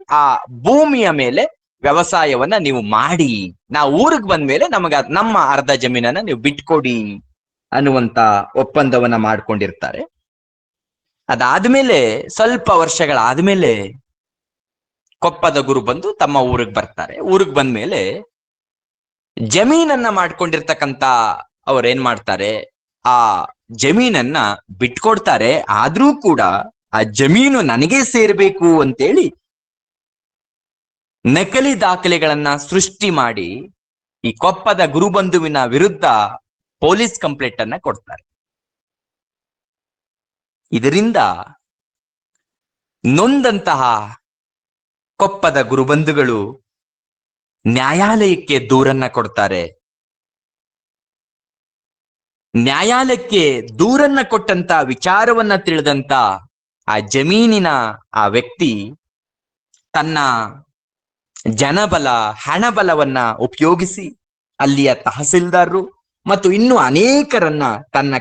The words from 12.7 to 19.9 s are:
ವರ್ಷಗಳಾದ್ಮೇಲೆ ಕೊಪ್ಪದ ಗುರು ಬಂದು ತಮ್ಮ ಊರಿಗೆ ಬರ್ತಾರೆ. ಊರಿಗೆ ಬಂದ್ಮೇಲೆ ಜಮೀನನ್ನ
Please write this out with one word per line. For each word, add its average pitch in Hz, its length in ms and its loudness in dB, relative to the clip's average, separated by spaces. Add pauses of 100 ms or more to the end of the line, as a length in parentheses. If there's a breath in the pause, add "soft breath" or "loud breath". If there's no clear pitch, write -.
ವರ್ಷಗಳಾದ್ಮೇಲೆ 147 1200 0 (1300)
ಕೊಪ್ಪದ 165 380 0
ಗುರು 135 240 0
ಬಂದು 160 340 -4
ತಮ್ಮ 143 220 -2
ಊರಿಗೆ 123 360 0
ಬರ್ತಾರೆ. - 480 -8
ಊರಿಗೆ 190 300 2
ಬಂದ್ಮೇಲೆ 135 720 -4 (1200)
ಜಮೀನನ್ನ 254 640 2